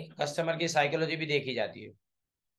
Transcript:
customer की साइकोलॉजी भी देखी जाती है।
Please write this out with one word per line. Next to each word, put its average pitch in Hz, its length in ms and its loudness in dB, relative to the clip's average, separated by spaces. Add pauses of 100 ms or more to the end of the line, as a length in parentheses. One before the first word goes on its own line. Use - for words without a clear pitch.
(220)
customer 160 360 0
की 165 100 0
साइकोलॉजी 156 480 2
भी 156 100 -4
देखी 139 300 0
जाती 104 280 -2
है। 104 80 -16 (680)